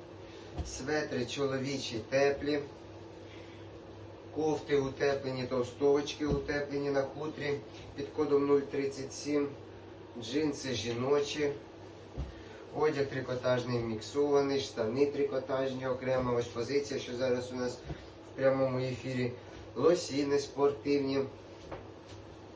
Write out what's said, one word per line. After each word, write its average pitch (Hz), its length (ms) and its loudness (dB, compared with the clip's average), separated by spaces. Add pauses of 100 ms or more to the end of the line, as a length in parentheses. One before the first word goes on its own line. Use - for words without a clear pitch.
(680)
Светри 139 600 -2
чоловічі, 131 840 -2
теплі. 143 520 4 (1700)
Кофти 147 440 2
утеплені, 135 640 0
товстовочки 143 840 2
утеплені 143 640 0
на 139 120 4
хутрі 143 560 -4 (380)
під 143 120 -4
кодом 143 380 4
нуль 143 140 8
тридцять 135 520 -2
сім. 143 360 0 (760)
Джинси 135 520 0
жіночі. 139 800 2 (1200)
Одяг 143 300 4
трикотажний 123 720 0
міксований, 139 840 2
штани 117 460 2
трикотажні 135 800 0
окремо. 127 480 2
Ось 120 120 2
позиція, 131 540 0
що 123 160 -6
зараз 123 360 2
у 127 40 -4
нас 123 160 0
в - 640 -12
прямому 135 420 4
ефірі. 127 540 -2 (440)
Лосіни 143 640 6
спортивні. 143 800 2 (1400)